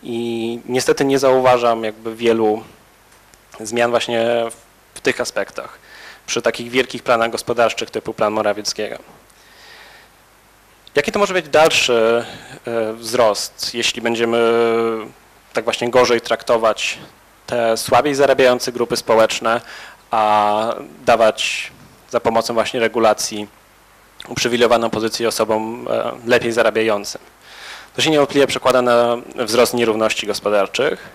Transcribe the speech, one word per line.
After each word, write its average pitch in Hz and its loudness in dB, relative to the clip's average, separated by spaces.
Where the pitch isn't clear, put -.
I 117 -6
niestety 131 0
nie 135 2
zauważam 127 4
jakby 110 -8
wielu 113 2
zmian 120 0
właśnie 117 0
w - -18
tych 127 -2
aspektach, - -8
przy - -4
takich 120 -4
wielkich 123 -2
planach 117 2
gospodarczych 117 -2
typu 110 -8
plan 107 0
Morawieckiego. 104 -4
Jaki 147 0
to 214 -4
może 196 0
być 165 -2
dalszy, 117 2
e, 113 -4
wzrost, 113 -2
jeśli 117 -4
będziemy 117 0
tak 113 -4
właśnie 117 -2
gorzej 120 4
traktować 113 -2
te 117 -2
słabiej 131 2
zarabiające 131 2
grupy 120 -2
społeczne, 113 2
a 107 2
dawać - 2
za 120 -2
pomocą 113 -2
właśnie 117 -2
regulacji 110 0
uprzywilejowaną 117 2
pozycję 110 -2
osobom, 110 -2
e, 117 -4
lepiej 117 0
zarabiającym? 110 0
To 127 -2
się 156 0
niewątpliwie 143 2
przekłada 127 0
na 120 2
wzrost 117 2
nierówności 110 0
gospodarczych. 107 -2